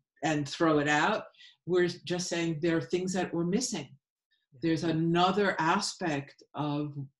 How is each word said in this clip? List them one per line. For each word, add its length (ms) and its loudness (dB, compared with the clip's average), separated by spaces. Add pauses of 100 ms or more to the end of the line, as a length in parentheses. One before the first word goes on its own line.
(240)
and 240 0
throw 320 2
it 100 2
out. 340 2 (420)
We're 220 2
just 400 -6
saying 340 -2
there 140 2
are 60 2
things 320 -2
that 200 -2
we're 120 0
missing. 420 -2 (760)
There's 220 0
another 760 2
aspect 840 -2 (100)
of, 400 -4 (260)